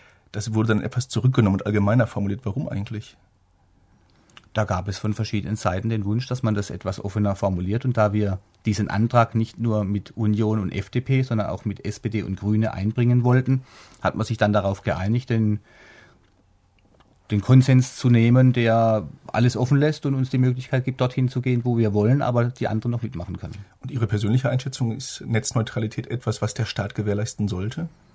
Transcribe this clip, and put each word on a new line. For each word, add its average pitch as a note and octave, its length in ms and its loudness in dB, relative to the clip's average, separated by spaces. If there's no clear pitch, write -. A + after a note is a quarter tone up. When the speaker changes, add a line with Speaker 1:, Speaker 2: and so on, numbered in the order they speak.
Speaker 1:
Das G#2+ 220 -6
wurde A2 160 2
dann G#2+ 120 2
etwas - 280 -4
zurückgenommen A2 460 4
und - 100 -2
allgemeiner G#2+ 420 2
formuliert. G2+ 380 -6
Warum A#2+ 240 -6
eigentlich? G#2 480 -10
Speaker 2:
Da G#2+ 120 0
gab F#2 220 -4
es G2+ 100 -4
von G#2+ 160 -2
verschiedenen G#2 420 -4
Seiten G#2+ 340 -2
den G#2+ 140 -2
Wunsch, G#2+ 240 -2
dass B2+ 140 -6
man A2 140 0
das G#2 140 -4
etwas - 340 -6
offener G2+ 320 0
formuliert. F#2+ 500 -2
Und B2 100 0
da G#2+ 160 4
wir G2+ 280 0
diesen G#2 240 0
Antrag A2+ 460 2
nicht A2+ 220 -2
nur A2 280 0
mit G2+ 320 -6
Union G#2+ 420 2
und F#2+ 120 -2
F - 180 -6
D A#2+ 100 -4
P, C3 220 0
sondern A2+ 260 -2
auch F#2+ 160 -6
mit G2+ 220 -6
S G#2 140 -8
P A2 100 -6
D G#2 140 -4
und F#2+ 160 -6
Grüne G#2+ 340 0
einbringen A#2+ 500 2
wollten, C3 400 2
hat - 140 -2
man A2 100 -4
sich A2+ 120 -4
dann G#2 140 2
darauf G2 300 0
geeinigt, G2+ 480 -2
den, G#2+ 300 2
den G#2 120 0
Konsens B2+ 540 6
zu - 140 0
nehmen, A#2+ 420 6
der A2+ 560 2
alles A#2+ 280 0
offen B2+ 220 2
lässt D3+ 300 0
und C#3 80 0
uns C3 160 -2
die C3 80 2
Möglichkeit B2+ 460 0
gibt, C3 160 -4
dorthin B2+ 280 0
zu B2+ 120 -4
gehen, B2 220 0
wo A#2+ 140 0
wir G#2+ 160 2
wollen, A2+ 280 4
aber A#2+ 240 0
die A#2+ 220 -4
anderen G#2+ 240 -2
noch A#2+ 120 -4
mitmachen F2 340 -8
können. E2 180 -12
Speaker 1:
Und - 100 -10
Ihre A#2 160 -2
persönliche A2+ 420 0
Einschätzung, B2+ 420 -4
ist - 300 -10
Netzneutralität A2 840 -4
etwas, - 340 -4
was - 140 -2
der A2+ 100 -2
Staat - 300 -6
gewährleisten G#2 520 -2
sollte? G#2 420 -6